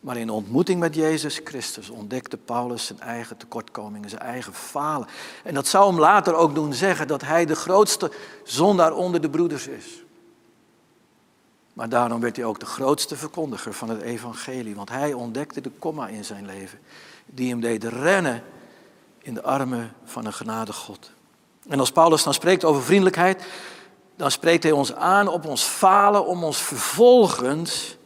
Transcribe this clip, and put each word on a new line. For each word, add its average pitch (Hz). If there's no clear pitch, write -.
Maar 131
in 113
ontmoeting 110
met 165
Jezus 156
Christus 110
ontdekte 117
Paulus 120
zijn 101
eigen 117
tekortkomingen, 104
zijn 107
eigen 120
falen. 147
En 175
dat 139
zou 196
hem 175
later 175
ook 160
doen 151
zeggen 156
dat 147
hij 160
de 156
grootste 190
zondaar 170
onder 170
de 151
broeders 156
is. -
Maar 117
daarom 117
werd 117
hij 123
ook 110
de -
grootste 143
verkondiger 147
van 113
het 110
evangelie. 120
Want 101
hij 139
ontdekte 127
de 131
komma 151
in 104
zijn 101
leven 98
die 127
hem 120
deed 113
rennen 131
in 123
de 110
armen 127
van 113
een 104
genade 110
God. -
En 143
als 127
Paulus 165
dan 143
spreekt 185
over 147
vriendelijkheid, 185
dan 143
spreekt 165
hij 156
ons 143
aan 196
op 160
ons 139
falen 202
om 175
ons 151
vervolgens 170